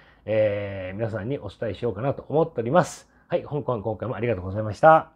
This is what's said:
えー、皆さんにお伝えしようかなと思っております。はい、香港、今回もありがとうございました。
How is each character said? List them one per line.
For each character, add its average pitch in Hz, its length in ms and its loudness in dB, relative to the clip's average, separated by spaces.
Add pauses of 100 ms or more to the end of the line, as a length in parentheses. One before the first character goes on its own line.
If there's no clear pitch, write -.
(260)
え 101 680 0
ー、 98 40 -8
皆 113 120 -2
さ 101 120 -6
ん 110 80 -6
に 143 100 -4
お 98 100 -12
伝 110 220 -6
え - 20 -4
し - 80 -14
よ 120 100 0
う 90 40 -6
か 101 60 -8
な 135 120 -2
と - 160 -14
思 147 140 2
っ 160 80 -6
て - 80 -8
お 113 40 0
り 117 80 -4
ま 165 120 4
す。 - 260 -14 (180)
は 175 100 -2
い、 123 60 -6
香 139 180 -6
港、 117 200 -4
今 107 160 -4
回 104 120 -8
も 117 60 -6
あ 95 40 -6
り 120 80 -2
が 113 80 2
と 90 60 -6
う - 20 -8
ご 95 80 -8
ざ 104 80 -6
い 110 40 -2
ま 107 100 -6
し - 60 -14
た。 160 360 8